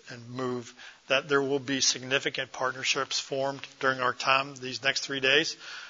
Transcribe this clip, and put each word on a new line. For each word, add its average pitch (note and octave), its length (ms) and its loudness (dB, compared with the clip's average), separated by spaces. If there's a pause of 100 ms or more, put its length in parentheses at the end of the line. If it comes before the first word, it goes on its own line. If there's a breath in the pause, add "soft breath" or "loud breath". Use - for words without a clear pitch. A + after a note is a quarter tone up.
(100)
and A#2+ 200 -16
move, B2 420 -6 (360 loud breath)
that C#3+ 200 2
there C#3 140 4
will C#3 160 2
be C3 220 -2
significant C3 720 0
partnerships C3 640 -2
formed C#3 420 -2 (200)
during C3 200 2
our B2 140 2
time C3+ 400 2
these B2+ 300 -8
next C3+ 160 2
three C#3 200 -4
days C#3 360 4 (340 loud breath)